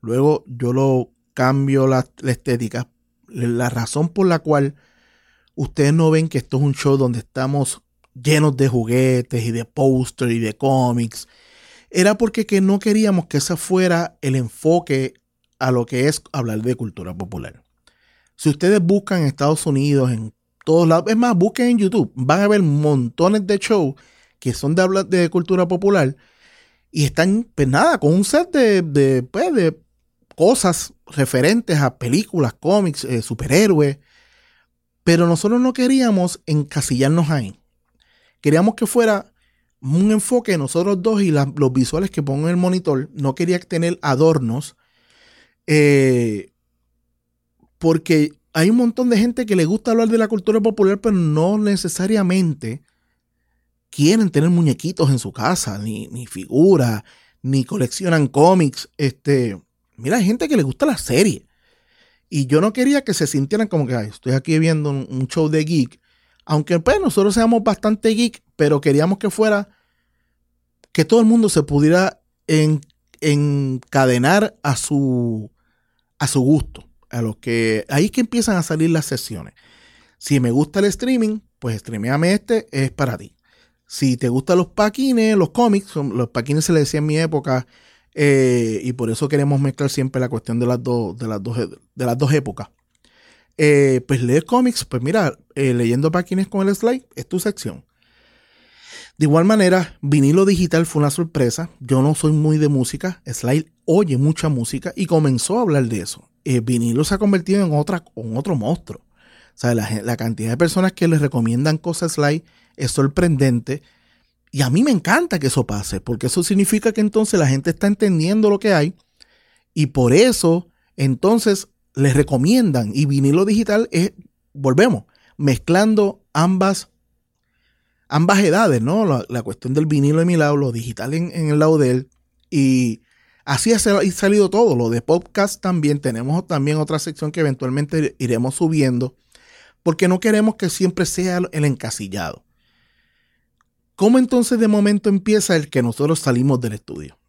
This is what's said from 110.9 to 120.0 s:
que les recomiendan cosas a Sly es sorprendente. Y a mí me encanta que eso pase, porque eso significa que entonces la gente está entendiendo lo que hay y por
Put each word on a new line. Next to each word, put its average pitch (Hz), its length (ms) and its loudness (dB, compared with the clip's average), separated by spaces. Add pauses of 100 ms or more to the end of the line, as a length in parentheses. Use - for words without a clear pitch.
que - 140 -2
les 160 140 2
recomiendan 135 580 0
cosas 165 340 -6
a - 20 -8
Sly 147 300 -2 (320)
es 127 140 -4
sorprendente. 139 920 0 (680)
Y 139 120 -4
a 127 80 0
mí 170 120 2
me 294 80 2
encanta 226 480 0
que 139 100 -2
eso 127 180 0
pase, 101 340 -6
porque 120 260 -6
eso 175 160 -2
significa 202 500 0
que 214 100 -2
entonces 214 360 0
la 156 80 2
gente 139 240 0
está 165 160 -2
entendiendo 202 640 2
lo 202 80 2
que 208 160 0
hay 156 200 0 (800)
y 151 140 0
por 123 260 2